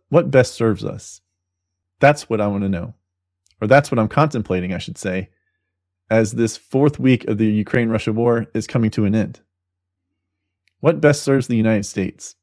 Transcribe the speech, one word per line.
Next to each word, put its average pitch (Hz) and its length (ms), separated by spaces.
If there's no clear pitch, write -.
what 139 220
best 127 220
serves 104 320
us? - 360
That's 143 300
what 107 120
I 104 60
want 101 160
to 98 60
know. 87 240
Or 107 60
that's 139 220
what 127 80
I'm 110 100
contemplating, 104 680
I 90 40
should 82 200
say, 95 320
as 113 260
this 117 220
fourth 147 440
week 127 260
of 107 140
the 110 80
Ukraine-Russia 110 640
war 117 420
is 113 140
coming 113 240
to 107 140
an 101 100
end. 110 240
What 151 200
best 147 220
serves 135 240
the 120 100
United 110 300
States? - 560